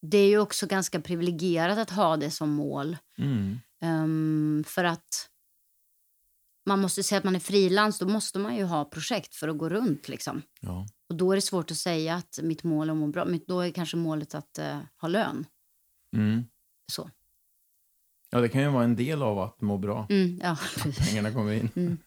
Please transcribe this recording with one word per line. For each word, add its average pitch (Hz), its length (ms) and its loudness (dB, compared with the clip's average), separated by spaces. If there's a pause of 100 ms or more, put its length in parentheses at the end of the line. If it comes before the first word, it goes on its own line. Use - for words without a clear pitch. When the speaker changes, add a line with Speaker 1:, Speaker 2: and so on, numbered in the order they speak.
Speaker 1:
Det 160 160 2
är 196 100 8
ju 208 120 8
också 202 280 0
ganska 185 340 0
privilegierat 175 760 0
att 226 120 -2
ha 180 280 4
det 151 140 -2
som 156 180 -2
mål. 147 480 -2 (200)
Speaker 2:
Mm. 117 420 0 (220)
Speaker 1:
Ehm, 156 880 2
för - 160 -2
att - 460 -4 (1400)
man 196 160 4
måste 190 220 0
säga 202 140 2
att 190 60 0
man 190 120 2
är 180 40 0
frilans, 196 600 2
då 180 80 -2
måste 202 320 -2
man 214 160 -2
ju 208 80 -2
ha 165 220 0
projekt 160 500 -6
för 151 120 -6
att 156 100 -2
gå 160 120 -2
runt, 202 380 -2
liksom. - 340 -8 (180)
Speaker 2:
Ja. 92 260 -6 (240)
Speaker 1:
Och 175 60 -4
då 185 160 2
är 196 40 4
det 196 60 2
svårt 180 300 -2
att 160 60 -6
säga 165 380 -2
att - 280 -10
mitt 160 200 -2
mål 156 260 0
är 160 40 -2
att 156 40 -2
må 151 100 0
bra, 170 180 -2
men 175 220 -2
då 180 120 -2
är 175 120 -2
kanske 170 260 -4
målet 156 380 -4
att, - 220 -12
eh, 147 220 -6 (220)
ha 165 60 -4
lön. 180 380 -2 (680)
Speaker 2:
Mm. 107 280 2 (480)
Speaker 1:
Så. - 180 -8 (1200)
Speaker 2:
Ja, 123 100 2
det 120 80 4
kan 135 120 2
ju 143 80 4
vara 131 140 4
en 117 120 4
del 143 280 -2
av 107 160 0
att 95 220 -4
må 104 160 0
bra. 104 320 -2
Speaker 1:
Mm, 185 340 2
ja, 175 80 0
Speaker 2:
Att 156 80 -4 (240)
Speaker 1:
precis. 143 260 0
Speaker 2:
pengarna 107 240 0
kommer 107 200 0
in. 113 220 0
Speaker 1:
Mm. 175 320 -2